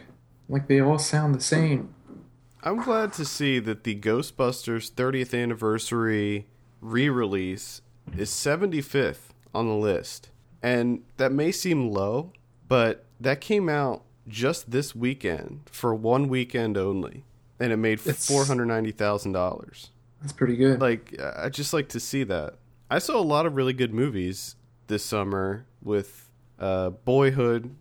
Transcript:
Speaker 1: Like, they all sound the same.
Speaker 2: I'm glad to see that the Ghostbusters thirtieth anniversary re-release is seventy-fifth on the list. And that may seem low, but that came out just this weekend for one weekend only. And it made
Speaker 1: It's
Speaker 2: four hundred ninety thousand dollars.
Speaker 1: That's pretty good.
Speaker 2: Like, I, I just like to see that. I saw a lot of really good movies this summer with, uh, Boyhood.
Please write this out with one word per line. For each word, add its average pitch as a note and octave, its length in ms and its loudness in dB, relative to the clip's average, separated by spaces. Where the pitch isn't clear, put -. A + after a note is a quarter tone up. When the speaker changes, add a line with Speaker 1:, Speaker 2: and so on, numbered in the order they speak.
Speaker 1:
Like, C#3 200 -2
they C#3 120 8
all C#3+ 180 6
sound D3+ 360 2
the B2+ 60 0
same. D3+ 540 0
Speaker 2:
I'm G#3 200 -2
glad A3 320 2
to D#3 100 -4
see C#3 360 2
that G#2+ 240 -4
the G#2+ 140 -2
Ghostbusters A#2 920 -2
thirtieth B2+ 420 -2
anniversary A2 1120 0
re-release A2 1000 -2
is G2 140 -4
seventy-fifth C#3+ 1040 -2
on A#2 120 0
the A2 80 0
list. G#2 540 -2
And A#2+ 400 2
that C3 160 2
may D3+ 200 2
seem D3 380 0
low, G#2 420 -2
but A#2 360 2
that C3 220 0
came G#3 280 0
out C#3+ 340 0
just A#2+ 420 -2
this C#3+ 240 -2
weekend A#2+ 760 -4
for A#2 240 0
one A#2+ 340 2
weekend A#2+ 480 -2
only. G2 480 -2
And A#2+ 140 0
it A2 60 0
made A2 260 2
Speaker 1:
It's - 240 -2
Speaker 2:
four C#3 160 4
hundred B2+ 220 0
ninety A2+ 260 0
thousand G#2 400 -2
dollars. - 580 -4
Speaker 1:
That's C#3+ 140 -10
pretty B2 220 0
good. B2+ 260 6
Speaker 2:
Like, A#2 360 0
I, C#2 280 -6
I - 20 0
just C#3 240 -8
like D3+ 180 0
to A#2 100 -6
see C3+ 240 -2
that. F2 320 -4
I C#3 80 2
saw C#4 200 -2
a G#3 40 2
lot D3+ 240 2
of D3+ 100 -2
really C3 160 2
good B2 220 -2
movies G2+ 640 -4
this G#2 160 -2
summer G2 600 -2
with, - 460 -4
uh, F#2 320 0
Boyhood. B2 920 2